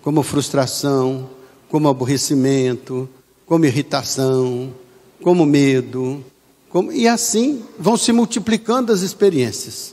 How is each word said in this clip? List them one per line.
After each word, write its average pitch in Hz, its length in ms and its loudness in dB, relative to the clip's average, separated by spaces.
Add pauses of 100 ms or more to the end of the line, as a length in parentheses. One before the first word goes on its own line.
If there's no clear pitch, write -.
como 151 200 2
frustração, 131 1040 -2 (400)
como 151 200 0
aborrecimento, 131 1200 0 (360)
como 165 220 2
irritação, 131 1040 -2 (480)
como 175 240 4
medo, 131 800 2 (460)
como, 175 220 0
e 226 160 2
assim 233 560 0 (120)
vão 208 200 2
se - 160 0
multiplicando 226 800 0
as 185 80 2
experiências. 147 920 -2